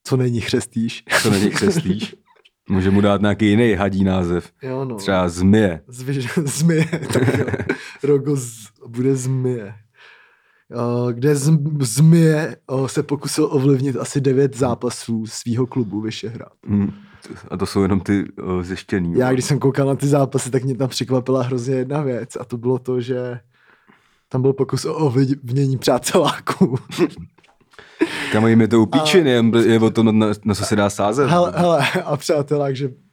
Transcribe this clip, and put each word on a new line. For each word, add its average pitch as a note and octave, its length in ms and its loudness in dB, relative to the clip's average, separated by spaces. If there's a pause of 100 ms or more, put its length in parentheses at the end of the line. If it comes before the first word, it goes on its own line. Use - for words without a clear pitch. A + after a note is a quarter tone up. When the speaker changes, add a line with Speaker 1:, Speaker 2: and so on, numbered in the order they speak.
Speaker 1:
co C3+ 120 -2
není B2 240 0
chřestíš. A#2 640 -4 (180)
Speaker 2:
Co A#2 80 2
není G2+ 200 2
chřestíš. G3 680 -2 (520)
Může F#2+ 220 2
mu G2 100 4
dát G2+ 200 2
nějaký G#2 260 2
jiný A2 260 4
hadí G2 320 0
název. F2+ 480 0 (100)
Speaker 1:
Jo, C3 220 -8
no. B2 120 -8
Speaker 2:
Třeba F#2+ 320 0
zmije. F#2 600 2
Speaker 1:
Zvi-, B2+ 480 -6
<laughs> E3+ 120 -2
zmije, D#3+ 360 0 (280)
tak B2+ 260 0
jo. C3+ 80 -2 (560)
Speaker 2:
<laughs> - 0 -
Speaker 1:
Rogoz C3 640 -2 (200)
bude B2 280 -2
zmije. B2+ 580 -4 (960)
Eh, A#2+ 400 -2
kde C3 220 2
zm-, D3 480 2
zmije, D#3 760 4 (280)
eh, B2+ 40 -4
se D3 140 -4
pokusil D3 480 -2
ovlivnit C3+ 460 2
asi C3+ 240 -4
devět C3+ 360 2
zápasů A#2 680 -4
svýho A#2+ 400 -4
klubu A2 340 -4
Vyšehrad. A2 520 -10 (140)
Speaker 2:
Hmm. G2+ 260 0 (580)
A - 60 -8
to F#2 100 -4
jsou G2+ 160 0
jenom F#2+ 180 2
ty, G2 240 0 (140)
eh, F2+ 260 -4
zjištěný, F2+ 540 -4
Speaker 1:
Já, B2 100 2
Speaker 2:
jo? C3 60 2
Speaker 1:
když B2+ 100 -2
jsem C#3 140 0
koukal C3+ 280 0
na C#3 80 0
ty C#3 120 -4
zápasy, C3+ 440 0
tak C3 140 -2
mě C3+ 120 -4
tam B2+ 120 -2
překvapila B2+ 540 -2
hrozně B2+ 320 -4
jedna C3+ 280 -4
věc A#2+ 340 -6
a - 80 -10
to B2 120 -10
bylo B2 220 -2
to, B2 220 -4
že B2 400 -6 (880)
tam B2+ 140 -2
byl C3+ 100 4
pokus C3+ 320 -2
o C3 100 -4
ovlivnění C3+ 840 0
přáteláků. C#3 1040 0
<laughs> - 1500 -6
Speaker 2:
Tam A2 140 4
jim A2+ 140 6
je A2 80 6
to A2+ 120 6
u - 20 6
Speaker 1:
A G#2+ 40 4
Speaker 2:
píčiny, D3+ 440 4
jen A#2 260 4
je A2+ 240 6
o A2 100 4
tom, A2 280 2
na, A2 80 4 (180)
na G#2+ 100 2
co G2+ 100 -4
se A2+ 120 0
dá G3+ 140 4
sázet. B2 400 0
Speaker 1:
Hele, F3 260 2
hele, E3 320 2 (160)
a D3 120 -4
přátelák, C#3+ 600 -2
že C3+ 140 -6 (220)